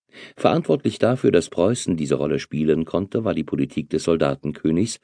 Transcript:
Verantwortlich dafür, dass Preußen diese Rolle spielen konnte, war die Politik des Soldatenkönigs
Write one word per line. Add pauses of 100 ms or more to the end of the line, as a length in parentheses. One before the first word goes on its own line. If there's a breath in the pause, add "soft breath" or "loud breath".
(360 loud breath)
Verantwortlich
dafür,
dass
Preußen
diese
Rolle
spielen
konnte,
war
die
Politik
des
Soldatenkönigs